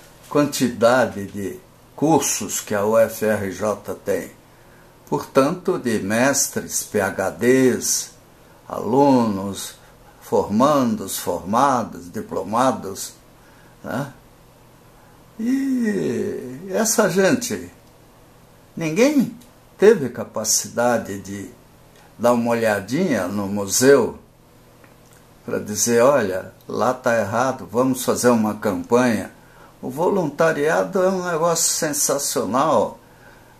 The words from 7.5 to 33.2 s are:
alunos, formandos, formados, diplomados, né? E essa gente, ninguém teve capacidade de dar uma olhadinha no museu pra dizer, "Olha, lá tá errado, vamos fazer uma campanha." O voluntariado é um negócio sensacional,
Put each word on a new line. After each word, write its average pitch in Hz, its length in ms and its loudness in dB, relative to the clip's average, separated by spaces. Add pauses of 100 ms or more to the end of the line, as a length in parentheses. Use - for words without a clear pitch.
alunos, 110 1040 0 (460)
formandos, 113 960 0
formados, 101 920 -2
diplomados, 98 1040 -4 (720)
né? 127 300 -8 (1200)
E 214 1300 -2
essa 214 400 2
gente, 139 600 0 (1080)
ninguém 208 580 2 (420)
teve 190 300 6
capacidade 110 1120 -2
de 95 300 -12 (680)
dar 120 140 2
uma 120 200 0
olhadinha 113 760 0
no 101 200 -4
museu 104 720 2 (1300)
pra 113 160 -6
dizer, 107 420 0
"Olha, 113 520 2 (140)
lá 107 260 0
tá 117 260 0
errado, 117 500 -2
vamos 127 360 0
fazer 117 240 2
uma 107 260 2
campanha." 107 760 0 (500)
O - 80 -8
voluntariado 165 1120 0
é 185 60 4
um 185 160 -2
negócio 170 480 0
sensacional, 139 1300 0 (600)